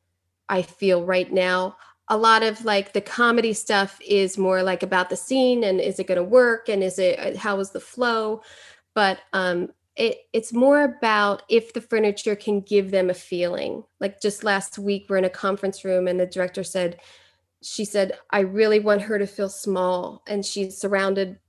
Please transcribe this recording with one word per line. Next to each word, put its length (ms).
I 140
feel 420
right 260
now. 460
A 100
lot 240
of, 240
like, 280
the 80
comedy 520
stuff 480
is 340
more, 280
like, 180
about 300
the 40
scene 480
and 160
is 200
it 80
gonna 160
work 460
and 120
is 160
it, 220
uh, 180
how 220
is 100
the 100
flow? 600
But, 240
um, 380
it, 340
it's 220
more 300
about 680
if 240
the 80
furniture 540
can 260
give 300
them 180
a 60
feeling. 680
Like, 220
just 220
last 340
week, 320
we're 80
in 80
a 40
conference 540
room 240
and 120
the 80
director 360
said, 360
she 200
said, 300
"I 120
really 380
want 220
her 160
to 80
feel 240
small 760
and 180
she's 320
surrounded 720